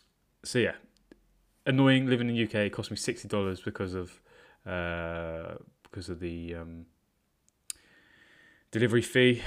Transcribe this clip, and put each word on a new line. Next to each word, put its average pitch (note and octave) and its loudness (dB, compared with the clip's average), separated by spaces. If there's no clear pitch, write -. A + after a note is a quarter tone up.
so - -2
yeah, G2+ 2
annoying C3 6
living B2 2
in A#2 0
the A#2 0
U A2 2
K. G#2 2
It G2 -2
cost G#2 -8
me G#2 -8
sixty - -6
dollars F#2+ -2
because G2 -6
of, F2+ -8
uh, E2+ -6
because - -14
of F2 -8
the, E2+ -8
um, E2 -14
delivery A#2 4
fee. B2+ 4